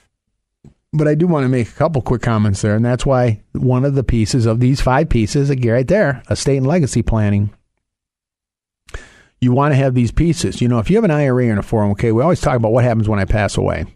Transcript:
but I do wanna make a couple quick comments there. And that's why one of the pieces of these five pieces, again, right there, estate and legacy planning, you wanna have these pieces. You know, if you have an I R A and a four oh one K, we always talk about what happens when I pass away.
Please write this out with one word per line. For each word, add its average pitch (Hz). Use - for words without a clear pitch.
but 151
I 151
do 165
wanna 143
make 127
a -
couple 147
quick 123
comments 107
there. 107
And 113
that's 120
why 123
one 127
of 143
the 135
pieces 113
of 113
these 123
five 139
pieces, 139
again, 120
right 127
there, 139
estate 139
and 131
legacy 143
planning, 104
you 123
wanna 139
have 135
these 120
pieces. 151
You 123
know, 120
if 104
you 180
have 226
an 175
I 147
R 127
A 120
and 104
a 95
four 110
oh 104
one 101
K, 117
we 113
always 165
talk 139
about 113
what 120
happens 113
when 104
I 95
pass 104
away. 87